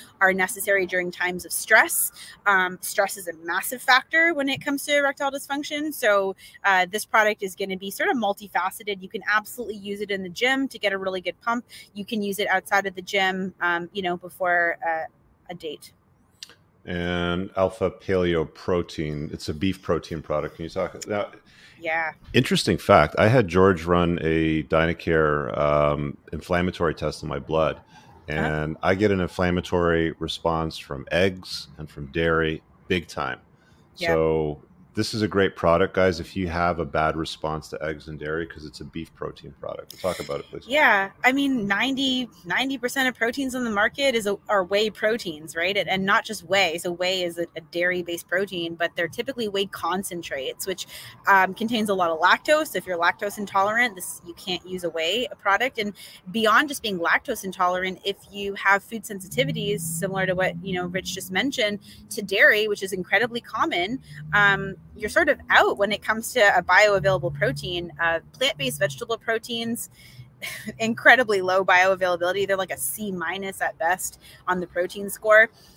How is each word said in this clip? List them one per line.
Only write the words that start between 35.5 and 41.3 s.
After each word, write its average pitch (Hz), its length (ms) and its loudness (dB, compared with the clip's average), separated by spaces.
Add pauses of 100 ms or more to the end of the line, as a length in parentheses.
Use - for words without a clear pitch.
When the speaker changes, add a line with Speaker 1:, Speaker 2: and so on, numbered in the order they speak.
Speaker 2:
product, 85 360 4
guys, 92 280 2
if - 160 -10
you 95 100 -2
have 85 320 0
a 80 60 -2
bad 78 320 0
response 78 500 -6
to - 160 -12
eggs 78 240 -8
and 78 100 -12
dairy, 78 300 -6
'cause 76 160 -16
it's 73 160 -16
a 78 60 -14
beef 78 280 -12
protein 73 460 -12
product. - 400 -14
Talk 90 220 -4
about 73 180 -8
it, - 60 -12
please. - 200 -14
Speaker 1:
Yeah. 226 440 2 (160)
I 254 80 4